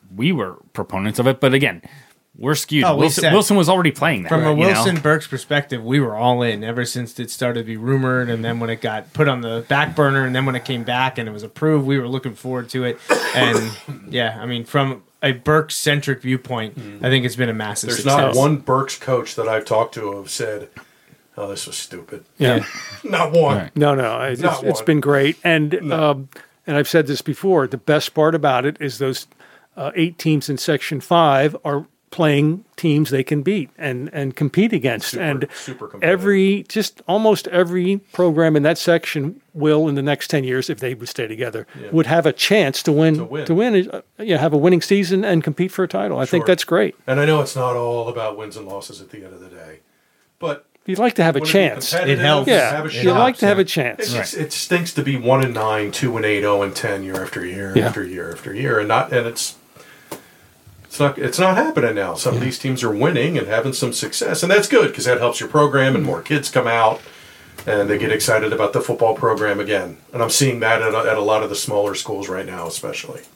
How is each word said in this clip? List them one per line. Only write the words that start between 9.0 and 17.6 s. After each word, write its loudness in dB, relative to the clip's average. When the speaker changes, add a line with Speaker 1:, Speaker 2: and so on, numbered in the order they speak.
Speaker 2:
put 2
on 0
the -6
back 0
burner, 2
and -2
then 0
when -2
it -6
came -4
back -2
and -6
it -10
was -12
approved, 0
we 2
were -6
looking -6
forward -8
to -4
it. -4
And 2
<coughs> -14
yeah, -4
I -10
mean, -6
from -2
a 0
Berks-centric 0
viewpoint, -6
Speaker 3:
Mm. -14
Speaker 2:
I 2
think 2
it's -4
been 0
a -2
massive -6